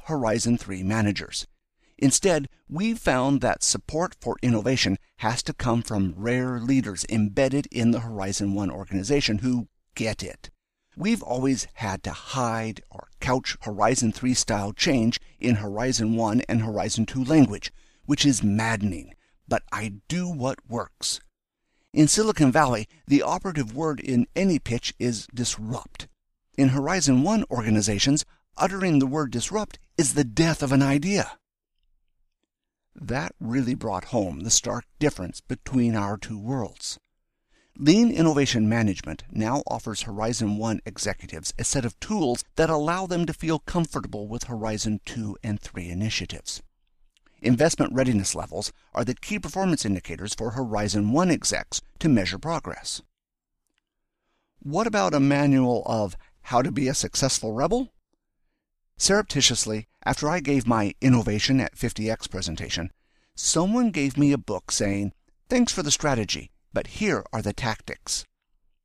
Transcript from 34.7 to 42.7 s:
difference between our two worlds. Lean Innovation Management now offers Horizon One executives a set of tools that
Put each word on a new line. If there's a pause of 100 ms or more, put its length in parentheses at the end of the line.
difference
between
our
two
worlds. (800)
Lean
Innovation
Management
now
offers
Horizon
One
executives
a
set
of
tools (120)
that